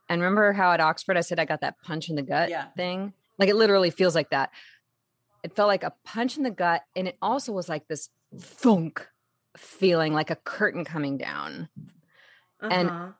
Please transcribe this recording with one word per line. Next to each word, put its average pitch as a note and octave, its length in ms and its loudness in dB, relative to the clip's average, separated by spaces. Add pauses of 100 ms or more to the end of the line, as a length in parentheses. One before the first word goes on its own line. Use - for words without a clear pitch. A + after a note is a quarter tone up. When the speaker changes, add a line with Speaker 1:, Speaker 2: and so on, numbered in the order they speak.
Speaker 1:
And E3+ 140 0
remember G3+ 320 4
how F#3 180 4
at E3 80 2
Oxford, D#3+ 380 2
I - 20 2
said E3 180 -2
I D#3+ 60 2
got D3+ 160 -4
that C#3 220 -6
punch D#3+ 260 -8
in D#3 80 -4
the C#3+ 60 -4
gut C#3+ 260 0
Speaker 2:
Yeah. D3 280 -8
Speaker 1:
thing? F#3 360 -6 (260)
Like, G3 120 4
it G#3 60 2
literally G3 340 6
feels F3+ 240 2
like D#3 160 0
that. C3+ 200 0 (920)
It E3+ 120 -12
felt G#3 140 4
like G3 160 2
a D#3+ 80 -6 (100)
punch B3 360 -6
in C#4+ 60 -2
the B3 60 -2
gut. F3 320 0 (140)
And F#3 100 -4
it A3 140 -8
also A#3+ 320 -2
was F3+ 160 -6
like D#3 200 -8
this D3+ 200 -8 (300)
thunk - 680 0 (500)
feeling, E3 560 2
like D3+ 180 0
a D#3+ 60 -4
curtain - 480 -4
coming D3+ 320 -4
down. D#2 520 -8 (920)
And F3+ 300 0
Speaker 3:
Uh-huh. F3 300 -10